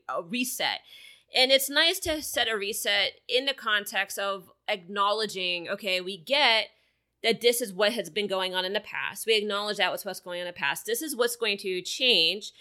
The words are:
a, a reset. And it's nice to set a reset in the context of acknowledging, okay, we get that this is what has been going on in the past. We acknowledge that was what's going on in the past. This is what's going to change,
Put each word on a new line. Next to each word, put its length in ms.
a, 120
a 20
reset. 580
And 180
it's 160
nice 320
to 220
set 260
a 80
reset 720
in 160
the 100
context 640
of 320
acknowledging, 1000
okay, 320
we 160
get 520
that 180
this 220
is 100
what 200
has 180
been 160
going 260
on 120
in 80
the 80
past. 460
We 100
acknowledge 400
that 160
was 120
what's 140
going 220
on 80
in 40
the 60
past. 280
This 140
is 140
what's 220
going 220
to 220
change, 720